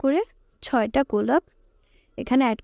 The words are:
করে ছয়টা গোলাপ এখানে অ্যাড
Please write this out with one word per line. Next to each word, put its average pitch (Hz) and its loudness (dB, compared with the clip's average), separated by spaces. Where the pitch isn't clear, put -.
করে 277 2
ছয়টা 226 0
গোলাপ 220 0
এখানে 262 0
অ্যাড 226 -2